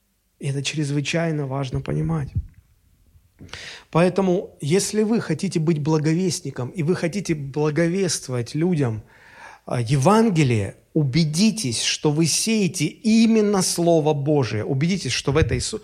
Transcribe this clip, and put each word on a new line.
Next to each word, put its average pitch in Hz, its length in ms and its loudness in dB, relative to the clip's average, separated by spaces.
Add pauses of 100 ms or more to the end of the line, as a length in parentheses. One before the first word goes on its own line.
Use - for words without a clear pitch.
(400)
И 151 80 -6
это 139 140 -4
чрезвычайно 147 840 -2
важно 135 320 -4
понимать. 151 540 -4 (1600)
Поэтому, 185 680 2
если 196 440 0
вы 220 180 0
хотите 170 380 -2
быть 156 200 0
благовестником, 151 880 -2
и 170 140 -4
вы 170 120 0
хотите 170 380 -4
благовествовать 151 1200 -2
людям, 147 500 0 (640)
а, 127 140 -4
Евангелие, 143 960 2 (180)
убедитесь, 156 880 0
что - 300 -2
вы 160 140 2
сеете 196 640 0
именно 220 760 4
Слово 165 520 2
Божие. 135 520 0
Убедитесь, 160 480 -2
что - 180 -2
в 143 60 2
этой 135 240 2
су-, - 220 -6